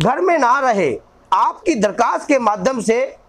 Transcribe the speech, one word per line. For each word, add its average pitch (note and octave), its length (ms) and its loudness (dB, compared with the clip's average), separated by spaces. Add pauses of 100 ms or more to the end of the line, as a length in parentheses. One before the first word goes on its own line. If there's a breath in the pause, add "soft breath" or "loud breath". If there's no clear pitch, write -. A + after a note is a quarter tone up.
घर B3 200 0
में F4 180 2
ना B3+ 220 2
रहे, G3 400 0 (320)
आपकी D4 420 0
दरखास्त A3+ 540 -2
के C#4 100 2
माध्यम A3 420 -2
से A#3 360 -2 (120)